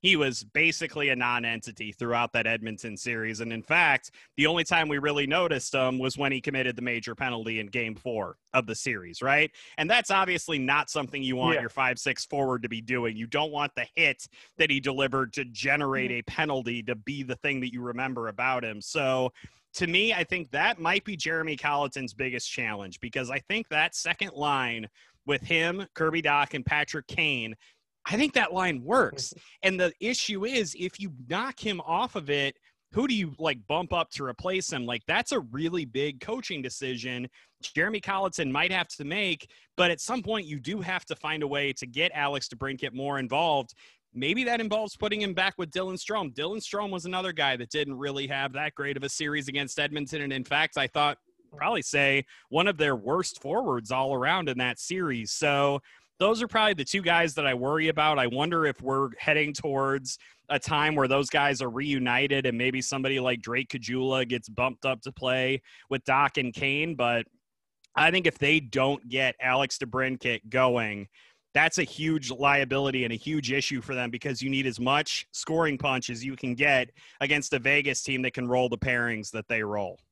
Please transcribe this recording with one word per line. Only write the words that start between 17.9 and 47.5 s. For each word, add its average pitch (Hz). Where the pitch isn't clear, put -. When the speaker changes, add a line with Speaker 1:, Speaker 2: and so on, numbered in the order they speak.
Speaker 1:
about 123
him. 104
So 131
to 180
me, 196
I 180
think 170
that 185
might 175
be 202
Jeremy 160
Colleton's 139
biggest 123
challenge, 104
because 123
I 135
think 214
that 156
second 175
line 127
with 139
him, 170
Kirby 160
Dach, 143
and 135
Patrick 147
Kane, 123
I 185
think 277
that 202
line 175
works. 156
Speaker 2:
<laughs> -
Speaker 1:
And 190
the 175
issue 208
is, 233
if 180
you 196
knock 226
him 196
off 180
of 147
it, 139
who 254
do 247
you, 170
like, 151
bump 165
up 170
to 143
replace 180
him? 123
Like, 120
that's 214
a 254
really 156
big 135
coaching 202
decision 127
Jeremy 202
Colleton 190
might 160
have 180
to -
make, 175
but 175
at 165
some 240
point 202
you 147
do 185
have 180
to 156
find 156
a 143
way 143
to -
get 147
Alex 143
DeBrincat 131
more 139
involved. 139
Maybe 160
that 240
involves 214
putting 208
him 196
back 190
with 170
Dylan 185
Strome. 196
Dylan 165
Strome 202
was 175
another 185
guy 143